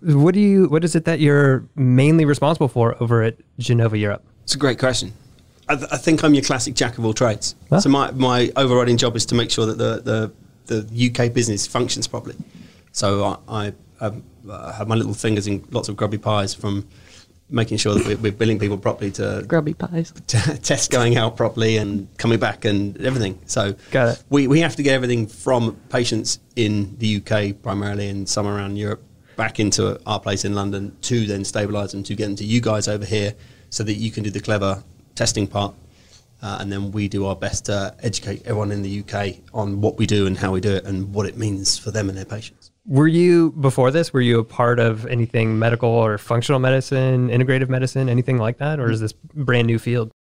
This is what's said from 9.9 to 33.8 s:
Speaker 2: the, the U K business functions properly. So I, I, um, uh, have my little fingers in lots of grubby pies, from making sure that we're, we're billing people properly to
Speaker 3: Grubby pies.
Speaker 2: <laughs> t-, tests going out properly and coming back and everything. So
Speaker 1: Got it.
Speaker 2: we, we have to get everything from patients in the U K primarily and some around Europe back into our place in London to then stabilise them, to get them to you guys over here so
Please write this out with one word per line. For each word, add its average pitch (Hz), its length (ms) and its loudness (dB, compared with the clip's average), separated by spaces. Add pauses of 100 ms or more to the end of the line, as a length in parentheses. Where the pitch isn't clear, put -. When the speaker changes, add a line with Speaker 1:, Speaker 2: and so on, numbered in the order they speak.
Speaker 2:
the, 110 160 -2
the 110 120 -12
U 120 160 2
K 120 200 0
business 117 360 0
functions - 420 -2
properly. - 260 -10 (580)
So 101 460 -2 (100)
I, 107 180 -6 (340)
I, - 40 -10
um, 110 180 -8 (280)
uh, 90 220 -14
have 107 160 -8
my 113 80 2
little 107 180 -2
fingers 104 320 0
in 101 240 -4
lots - 180 -4
of 101 80 -8
grubby 104 220 -2
pies, 104 360 -2
from 101 320 -4 (640)
making 117 260 -2
sure 104 180 0
that 104 120 2
we're, 104 100 -2
we're 107 160 -2
billing 110 260 0
people 101 200 -2
properly 104 340 -4
to 101 340 -6
Speaker 3:
Grubby 156 280 0
pies. 165 460 -6
Speaker 2:
<laughs> - 60 -20
t-, 120 120 0 (240)
tests - 260 -2
going 120 300 4
out 113 180 0
properly 110 400 0
and 101 400 -2
coming 117 220 2
back 107 260 -2
and 101 380 0
everything. 117 420 -2
So 101 300 -2 (160)
Speaker 1:
Got 127 180 2 (100)
it. - 120 -20
Speaker 2:
we, 139 180 4
we 143 120 6
have 165 160 0
to 151 60 -4
get 139 120 4
everything 123 320 0
from 117 500 0 (140)
patients 120 500 -2 (160)
in 104 420 0
the 117 100 -2
U 104 120 0
K 104 320 -2
primarily 101 560 -6
and 98 200 -8
some 104 180 -2
around 101 300 -6
Europe 104 260 -6 (340)
back 110 240 -4
into 101 460 0
our 107 120 -2
place 101 280 -4
in 101 80 -4
London 101 480 -6
to 117 240 -2
then 101 160 -4
stabilise 101 500 -4
them, 101 120 -10
to 101 100 -8
get 107 120 -4
them 101 100 -6
to 101 80 -10
you 113 180 2
guys 107 260 -2
over 104 160 -4
here 104 300 -2 (360)
so - 140 -6